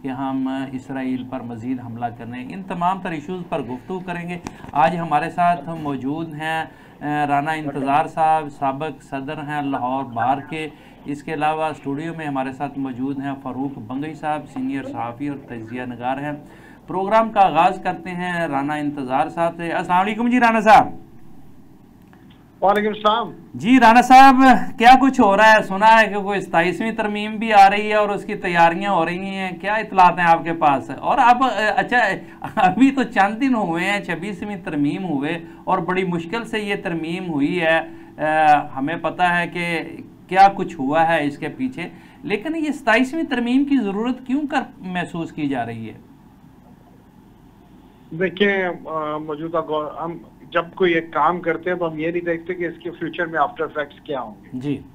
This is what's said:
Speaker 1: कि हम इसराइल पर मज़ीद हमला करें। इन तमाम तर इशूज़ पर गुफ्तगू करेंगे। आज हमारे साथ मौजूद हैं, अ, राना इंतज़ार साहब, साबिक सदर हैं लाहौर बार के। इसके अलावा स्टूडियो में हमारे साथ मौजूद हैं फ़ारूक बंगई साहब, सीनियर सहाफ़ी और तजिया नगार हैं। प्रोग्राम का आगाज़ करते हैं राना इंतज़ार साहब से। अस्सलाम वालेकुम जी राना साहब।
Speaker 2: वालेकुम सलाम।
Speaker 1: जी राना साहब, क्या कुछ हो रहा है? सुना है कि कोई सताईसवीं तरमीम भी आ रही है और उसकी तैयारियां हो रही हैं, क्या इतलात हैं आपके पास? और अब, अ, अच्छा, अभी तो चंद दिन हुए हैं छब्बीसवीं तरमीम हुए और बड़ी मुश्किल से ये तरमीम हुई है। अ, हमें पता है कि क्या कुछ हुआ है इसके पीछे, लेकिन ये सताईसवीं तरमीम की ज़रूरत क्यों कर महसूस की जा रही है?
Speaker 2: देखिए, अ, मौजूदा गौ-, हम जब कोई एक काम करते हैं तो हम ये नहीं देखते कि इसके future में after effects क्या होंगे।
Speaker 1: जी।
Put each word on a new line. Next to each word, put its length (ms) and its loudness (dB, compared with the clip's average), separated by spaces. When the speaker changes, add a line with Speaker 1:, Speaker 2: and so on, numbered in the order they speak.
Speaker 1:
कि 60 -8
हम 640 -6
इसराइल 500 -8
पर 180 -10
मज़ीद 380 -8
हमला 300 -8
करें। 400 -12
इन 140 -12
तमाम 360 -2
तर 140 -8
इशूज़ 300 -8
पर 180 -6
गुफ्तगू 380 -10
करेंगे। 400 -10
आज 220 2
हमारे 340 -2
साथ 480 -2
मौजूद 560 -6
हैं, 320 -4
अ, 600 -6
राना 280 0
इंतज़ार 540 -2
साहब, 420 0
साबिक 520 -6
सदर 380 -10
हैं 320 -6
लाहौर 320 -4
बार 500 -4
के। 180 -8
इसके 200 -8
अलावा 400 -2
स्टूडियो 420 -8
में 120 -10
हमारे 280 -6
साथ 240 -8
मौजूद 420 -6
हैं 220 -8
फ़ारूक 320 -8
बंगई 400 -10
साहब, 320 -6
सीनियर 380 -6
सहाफ़ी 460 -8
और 60 -8
तजिया 500 -12
नगार 340 -6
हैं। 460 -12
प्रोग्राम 420 0
का 120 2
आगाज़ 380 4
करते 300 -6
हैं 380 -4
राना 300 -4
इंतज़ार 520 -2
साहब 240 -2
से। 180 -8
अस्सलाम 280 0
वालेकुम 300 0
जी 100 4
राना 200 4
साहब। 420 6
Speaker 2:
वालेकुम 300 2
सलाम। 400 -2
Speaker 1:
जी 240 6
राना 220 8
साहब, 420 10
क्या 180 10
कुछ 240 4
हो 160 6
रहा 120 6
है? 160 8
सुना 220 0
है 220 8
कि 140 -4
कोई 200 -2
सताईसवीं 500 0
तरमीम 400 -4
भी 200 -4
आ 160 10
रही 220 2
है 80 2
और 140 2
उसकी 240 -6
तैयारियां 600 2
हो 80 2
रही 260 -4
हैं, 300 -8
क्या 180 -2
इतलात 420 4
हैं 60 2
आपके 260 2
पास? 400 0
और 260 -2
अब, 260 4
अ, 100 0
अच्छा, 460 0
अभी 300 6
तो 120 -2
चंद 340 2
दिन 160 0
हुए 280 -2
हैं 220 -2
छब्बीसवीं 540 -8
तरमीम 460 -2
हुए 380 -4
और 140 0
बड़ी 240 -2
मुश्किल 380 -4
से 160 -6
ये 160 -4
तरमीम 480 -6
हुई 320 -2
है। 380 0
अ, 540 4
हमें 280 -4
पता 260 -2
है 200 0
कि 360 -4
क्या 180 8
कुछ 320 -2
हुआ 220 0
है 260 2
इसके 200 -8
पीछे, 440 -8
लेकिन 300 -4
ये 160 -4
सताईसवीं 520 0
तरमीम 420 0
की 120 2
ज़रूरत 500 -2
क्यों 200 -2
कर 140 -2
महसूस 500 -6
की 160 -6
जा 160 -4
रही 240 -10
है? 280 -20
Speaker 2:
देखिए, 500 0
अ, 100 -2
मौजूदा 400 -6
गौ-, 380 -6
हम 260 -10
जब 200 -2
कोई 200 0
एक 160 -2
काम 300 0
करते 300 -4
हैं 100 -4
तो 60 -2
हम 140 -6
ये 120 -4
नहीं 100 -4
देखते 320 -6
कि 120 -6
इसके 240 -10
future 380 -8
में 120 -6
after 260 -2
effects 400 -10
क्या 140 -6
होंगे। 400 -12
Speaker 1:
जी। 220 -6